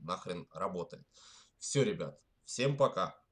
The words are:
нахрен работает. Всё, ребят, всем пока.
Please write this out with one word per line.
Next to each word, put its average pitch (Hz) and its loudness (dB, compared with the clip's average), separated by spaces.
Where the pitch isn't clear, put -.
нахрен 87 -6
работает. 92 -6
Всё, - 2
ребят, 82 -2
всем 139 0
пока. 95 2